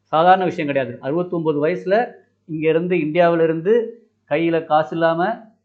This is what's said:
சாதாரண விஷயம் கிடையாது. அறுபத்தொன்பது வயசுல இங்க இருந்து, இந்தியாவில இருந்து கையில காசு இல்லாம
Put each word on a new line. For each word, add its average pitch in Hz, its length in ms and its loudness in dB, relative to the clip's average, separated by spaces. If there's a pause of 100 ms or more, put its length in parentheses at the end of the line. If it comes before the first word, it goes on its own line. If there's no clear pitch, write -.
சாதாரண 180 420 4
விஷயம் 160 240 -4
கிடையாது. 131 340 -4
அறுபத்தொன்பது 156 680 -2
வயசுல 185 440 -2 (340)
இங்க 156 240 -2
இருந்து, 175 260 0
இந்தியாவில 170 480 2
இருந்து 175 600 -2 (260)
கையில 160 360 -2
காசு 156 300 0
இல்லாம 165 500 -2 (200)